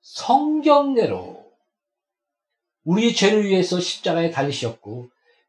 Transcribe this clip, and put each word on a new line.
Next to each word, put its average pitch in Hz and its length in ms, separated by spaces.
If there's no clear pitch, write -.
성경대로 285 1400
우리 208 300
죄를 208 320
위해서 185 340
십자가에 170 520
달리셨고 123 800